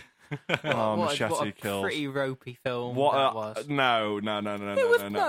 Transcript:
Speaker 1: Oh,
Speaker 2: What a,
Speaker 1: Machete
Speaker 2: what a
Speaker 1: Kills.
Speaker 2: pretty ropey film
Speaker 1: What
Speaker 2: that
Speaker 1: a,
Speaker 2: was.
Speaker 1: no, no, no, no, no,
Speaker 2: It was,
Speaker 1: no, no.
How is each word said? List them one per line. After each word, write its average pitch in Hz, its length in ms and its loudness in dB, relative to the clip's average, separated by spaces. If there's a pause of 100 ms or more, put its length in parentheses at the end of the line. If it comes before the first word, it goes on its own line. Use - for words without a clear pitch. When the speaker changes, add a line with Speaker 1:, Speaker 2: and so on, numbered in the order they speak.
(640)
Speaker 1:
Oh, 110 320 2
Speaker 2:
What - 220 0
a, 117 60 2
Speaker 1:
Machete 107 60 -2
Speaker 2:
what - 160 0
a 101 60 -4
Speaker 1:
Kills. 98 300 -2
Speaker 2:
pretty 147 260 -2
ropey 131 520 -6
film 123 360 -4
Speaker 1:
What 139 160 4
Speaker 2:
that 135 180 4
Speaker 1:
a, - 20 -8
Speaker 2:
was. 110 360 -6
Speaker 1:
no, 113 500 2
no, 104 220 -2
no, 104 160 -4
no, 101 180 -6
no, 539 60 2
Speaker 2:
It - 80 2
was, 466 140 6
Speaker 1:
no, - 40 -6
no. - 220 -4